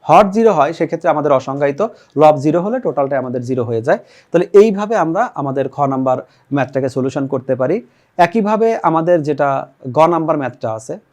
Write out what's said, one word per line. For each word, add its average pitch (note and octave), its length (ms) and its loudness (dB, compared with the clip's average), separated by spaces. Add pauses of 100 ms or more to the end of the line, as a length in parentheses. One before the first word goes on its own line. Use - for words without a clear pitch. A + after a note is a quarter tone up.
হর F3+ 180 6 (100)
জিরো A3 220 4
হয় D3 200 2
সেক্ষেত্রে E3 360 -2
আমাদের D3 260 0
অসংজ্ঞায়িত, C#3 420 -4 (400)
লব D3+ 140 6 (100)
জিরো D#3 200 2
হলে A3+ 200 -4
টোটালটাই C#3 380 -2
আমাদের B2+ 260 -6
জিরো B2+ 200 -2
হয়ে A2+ 180 -2
যায়। F#3+ 120 0 (300)
তাহলে F3 160 0 (160)
এইভাবে G#3 340 0
আমরা E3+ 260 0 (200)
আমাদের C#3 240 -4 (100)
খ - 20 -8 (160)
নাম্বার C3 240 0 (380)
ম্যাথটাকে C3+ 400 -2
সলিউশন C3+ 380 -4
করতে C3 280 -4
পারি। C3 140 0 (500)
একইভাবে G#3+ 420 0 (220)
আমাদের E3 280 2 (100)
যেটা D3 220 -2 (480)
গ - 20 2 (140)
নাম্বার D#3+ 280 -2
ম্যাথটা B2 360 -6
আছে A#2 160 -12 (200)